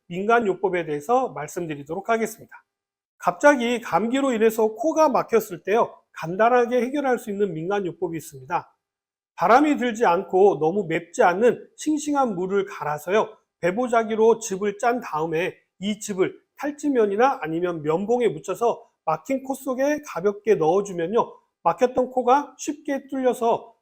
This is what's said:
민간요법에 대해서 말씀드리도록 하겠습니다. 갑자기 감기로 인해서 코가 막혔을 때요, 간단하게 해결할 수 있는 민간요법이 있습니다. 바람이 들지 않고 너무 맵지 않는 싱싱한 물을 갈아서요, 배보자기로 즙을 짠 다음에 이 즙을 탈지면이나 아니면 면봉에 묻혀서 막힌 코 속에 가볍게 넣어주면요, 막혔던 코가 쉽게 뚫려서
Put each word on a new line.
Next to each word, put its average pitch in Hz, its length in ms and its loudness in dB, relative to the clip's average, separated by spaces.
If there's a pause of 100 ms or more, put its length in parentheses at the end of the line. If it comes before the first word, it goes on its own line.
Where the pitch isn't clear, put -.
민간요법에 190 800 0
대해서 185 440 0
말씀드리도록 151 800 -8
하겠습니다. 226 560 -4 (540)
갑자기 240 640 2
감기로 240 520 0
인해서 220 440 2
코가 311 320 2
막혔을 202 560 0
때요, 208 280 2 (200)
간단하게 226 680 2
해결할 262 360 0
수 214 140 -10
있는 196 200 -2
민간요법이 170 640 -4
있습니다. 143 540 -8 (640)
바람이 262 420 4
들지 233 280 0
않고 185 540 4
너무 175 260 0
맵지 170 360 -2
않는 202 540 2
싱싱한 285 580 -2
물을 190 320 -2
갈아서요, 175 640 -2 (320)
배보자기로 220 800 2
즙을 202 400 -6
짠 247 220 0
다음에 160 560 -4 (240)
이 208 180 -4
즙을 180 400 -2 (180)
탈지면이나 269 840 0
아니면 165 400 -4
면봉에 202 460 0
묻혀서 185 580 -4 (180)
막힌 254 380 -4
코 269 120 -8
속에 277 520 -2
가볍게 202 480 -2
넣어주면요, 175 800 0 (320)
막혔던 247 460 0
코가 254 480 0
쉽게 277 500 -8
뚫려서 240 720 -2